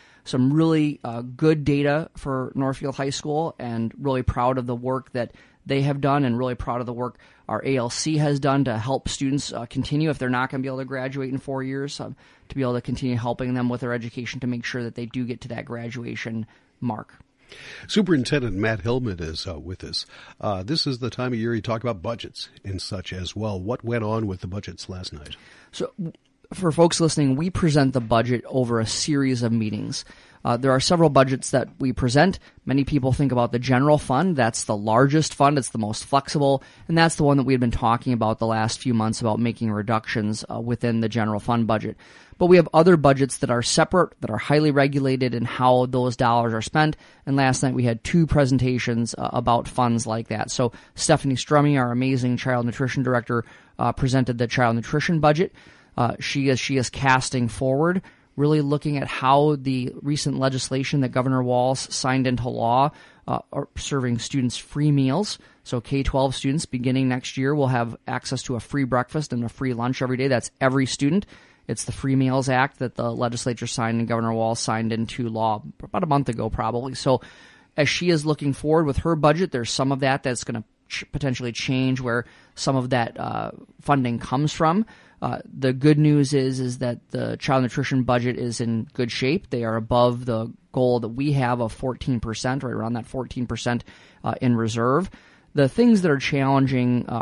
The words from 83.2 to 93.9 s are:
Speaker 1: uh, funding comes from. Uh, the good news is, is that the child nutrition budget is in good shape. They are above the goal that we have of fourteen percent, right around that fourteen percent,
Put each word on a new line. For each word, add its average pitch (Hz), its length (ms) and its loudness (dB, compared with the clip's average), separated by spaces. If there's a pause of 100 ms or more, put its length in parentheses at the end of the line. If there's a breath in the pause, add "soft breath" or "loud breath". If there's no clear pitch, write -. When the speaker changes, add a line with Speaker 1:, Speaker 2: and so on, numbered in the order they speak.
Speaker 1:
uh, - 320 -4 (300)
funding 123 360 0
comes 143 340 0
from. 170 320 2 (380 loud breath)
Uh, 123 220 -4
the 131 280 -2
good 147 260 4
news 147 340 4
is, 131 260 0
is 127 200 -4
that 120 200 -4 (120)
the 120 260 -4
child 135 260 2
nutrition 131 400 0
budget 123 340 0
is 120 240 -4
in 113 340 -2
good 120 180 -2
shape. 143 380 -2
They 120 120 -2
are 113 140 -2
above 120 480 2
the 117 280 -4 (200)
goal 123 280 2
that 113 80 -4
we 139 260 -2
have 123 260 0
of 110 120 -2
fourteen 127 480 -4
percent, 127 420 -4
right 123 100 -6
around 113 220 -4
that 113 120 -6
fourteen 123 400 -6
percent, 120 380 -4 (400 loud breath)